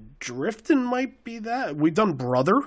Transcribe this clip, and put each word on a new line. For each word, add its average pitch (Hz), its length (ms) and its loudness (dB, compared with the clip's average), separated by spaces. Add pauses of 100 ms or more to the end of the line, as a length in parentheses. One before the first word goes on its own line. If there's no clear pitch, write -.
(200)
Driftin' 214 640 -2
might 254 420 -4
be 233 160 -12
that. 226 360 -6
We've 156 160 2
done 196 220 2
Brother. 131 520 2